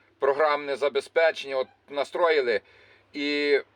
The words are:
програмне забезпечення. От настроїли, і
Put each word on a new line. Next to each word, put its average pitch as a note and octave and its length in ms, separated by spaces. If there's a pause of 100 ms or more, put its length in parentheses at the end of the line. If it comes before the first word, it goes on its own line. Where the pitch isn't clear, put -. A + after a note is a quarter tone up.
(200)
програмне C#3+ 560
забезпечення. C#3 800
От C3 120 (220)
настроїли, C#3+ 720 (520)
і D3 460 (160)